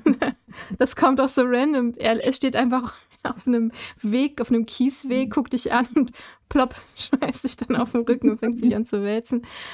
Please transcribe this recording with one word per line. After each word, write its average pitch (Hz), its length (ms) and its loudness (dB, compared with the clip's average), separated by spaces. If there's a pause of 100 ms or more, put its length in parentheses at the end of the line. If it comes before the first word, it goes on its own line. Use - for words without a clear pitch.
(760)
Das - 180 0
kommt 269 260 4
auch 262 80 4
so 254 160 2
random. 247 520 2
Er, 226 260 0
er 269 100 2
steht 262 220 0
einfach 247 380 0 (160)
<laughs> - 140 -20
auf - 240 -6
einem 233 240 2 (300)
Weg, 254 400 0
auf 226 80 -4
einem 233 160 4
Kiesweg, 254 680 -2
guckt 262 200 -2
dich - 200 -2
an 240 220 2
und 277 160 2 (380)
plopp, 262 260 0 (120)
<laughs> - 80 -20
schmeißt - 480 -2
sich - 140 -6
dann - 180 -2
auf - 160 -2
den 233 100 0
Rücken 240 280 2
und 220 100 -2
fängt 233 200 -4
sich 226 160 4
an 226 100 -2
zu 202 180 -4
wälzen. 233 420 -2 (280)